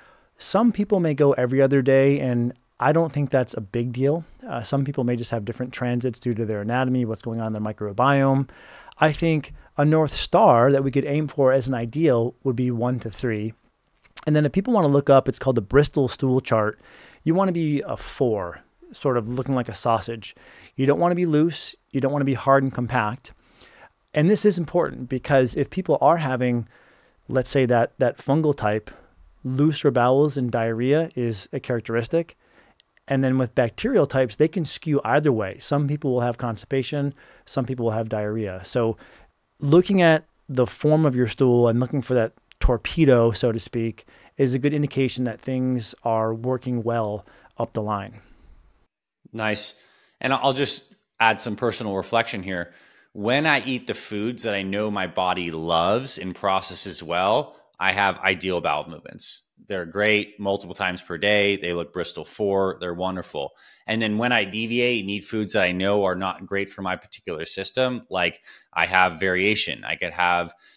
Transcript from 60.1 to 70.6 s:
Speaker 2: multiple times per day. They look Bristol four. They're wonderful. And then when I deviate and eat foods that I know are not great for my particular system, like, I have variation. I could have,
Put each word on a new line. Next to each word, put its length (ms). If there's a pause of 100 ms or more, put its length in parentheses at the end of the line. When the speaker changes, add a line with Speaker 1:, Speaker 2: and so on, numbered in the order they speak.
Speaker 2:
multiple 380
times 260
per 160
day. 380
They 160
look 200
Bristol 320
four. 540
They're 160
wonderful. 560 (360)
And 140
then 160
when 140
I 140
deviate 560
and 100
eat 140
foods 300
that 100
I 80
know 320
are 100
not 320
great 240
for 120
my 120
particular 500
system, 640
like, 340 (300)
I 140
have 320
variation. 640
I 140
could 160
have, 420 (220)